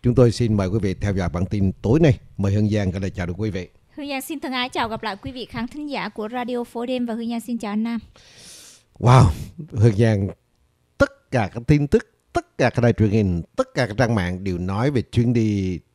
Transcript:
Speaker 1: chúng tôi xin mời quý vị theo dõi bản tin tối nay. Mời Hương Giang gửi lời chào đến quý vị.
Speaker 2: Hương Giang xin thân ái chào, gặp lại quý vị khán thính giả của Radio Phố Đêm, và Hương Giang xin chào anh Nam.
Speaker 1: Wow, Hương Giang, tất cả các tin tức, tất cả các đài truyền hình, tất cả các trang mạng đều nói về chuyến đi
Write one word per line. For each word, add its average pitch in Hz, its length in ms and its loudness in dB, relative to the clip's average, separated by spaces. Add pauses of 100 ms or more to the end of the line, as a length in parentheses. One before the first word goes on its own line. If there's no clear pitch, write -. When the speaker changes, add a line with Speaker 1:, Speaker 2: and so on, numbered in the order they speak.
Speaker 1:
chúng 123 120 2
tôi 120 160 8
xin 110 220 0
mời 101 140 0
quý 90 140 -2
vị 95 120 -2
theo 101 220 -4
dõi 90 140 -2
bản 87 160 -2
tin 95 260 0
tối 120 280 0
nay. 156 200 6 (180)
Mời 98 160 0
Hương 107 160 0
Giang 101 220 0
gửi 95 100 -6
lời 95 80 -4
chào 90 160 -6
đến 87 120 -6
quý 110 120 -4
vị. 90 180 -8 (280)
Speaker 2:
Hương 285 140 -12
Giang 269 120 -6
xin 285 180 -10
thân 262 140 -8
ái 254 160 -4
chào, 247 200 -4
gặp 226 140 -8
lại 208 180 -6
quý 269 100 -12
vị 247 140 -12
khán 233 220 -10
thính 294 220 -12
giả 208 200 -6
của 214 200 -10
Radio 247 340 -6
Phố 240 220 -10
Đêm, 254 200 -4
và 233 80 -6
Hương 226 160 -6
Giang 233 120 -6
xin 233 160 -6
chào 214 140 -8
anh 214 120 -2
Nam. 233 160 -4 (1000)
Speaker 1:
Wow, 127 260 8 (460)
Hương 110 240 4
Giang, 104 320 2 (720)
tất - 340 -2
cả 113 220 0
các 117 140 -10
tin 147 200 4
tức, - 240 0 (220)
tất - 240 -6
cả 123 120 4
các - 120 0
đài 117 120 4
truyền 110 160 4
hình, 95 320 2 (140)
tất - 180 -4
cả 127 140 0
các 101 100 -8
trang 117 180 2
mạng 92 280 -2
đều 92 140 -4
nói 98 340 -2
về 127 100 0
chuyến 120 320 0
đi 101 460 0 (160)